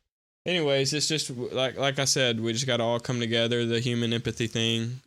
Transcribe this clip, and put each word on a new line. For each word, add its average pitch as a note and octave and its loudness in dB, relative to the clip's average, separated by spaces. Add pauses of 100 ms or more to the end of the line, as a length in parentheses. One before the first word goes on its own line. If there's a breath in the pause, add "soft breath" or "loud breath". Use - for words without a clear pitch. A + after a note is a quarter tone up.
(460)
anyways, C#3+ 2
it's D3 0
just D3+ -2
w-, B2 -6
like, B2 -2
like C#3 0
I C#3 0
said, A#2+ 2
we A2+ 0
just C3 -2
gotta A#2+ 2
all A#2 2
come B2 -4
together, A#2 2
the A#2 0
human A#2 0
empathy A#2 -2
thing, A2+ -2